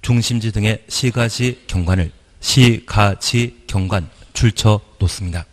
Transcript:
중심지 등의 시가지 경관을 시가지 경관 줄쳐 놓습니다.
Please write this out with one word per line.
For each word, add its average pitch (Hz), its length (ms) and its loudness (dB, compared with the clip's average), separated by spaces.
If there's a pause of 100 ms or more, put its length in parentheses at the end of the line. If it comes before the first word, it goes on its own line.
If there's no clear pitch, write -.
중심지 117 500 0
등의 107 360 -2
시가지 123 760 -2
경관을 90 460 0 (280)
시가지 117 1300 2
경관 92 420 -4 (240)
줄쳐 107 480 2 (180)
놓습니다. 85 540 -4